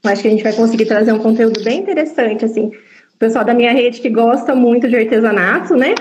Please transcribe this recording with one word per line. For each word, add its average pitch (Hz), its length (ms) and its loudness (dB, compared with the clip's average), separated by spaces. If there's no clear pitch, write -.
acho 202 200 -2
que 220 80 0
a - 20 2
gente 214 120 0
vai 214 100 -2
conseguir 226 320 0
trazer 220 260 0
um 220 80 0
conteúdo 226 420 0
bem 262 200 -4
interessante, 302 640 -4
assim. 214 220 -4
O - 520 -18
pessoal 226 240 0
da 240 100 0
minha 240 200 2
rede 240 260 0
que 247 100 -4
gosta 233 460 0
muito 240 320 2
de 233 80 0
artesanato, 226 800 0
né? 269 260 2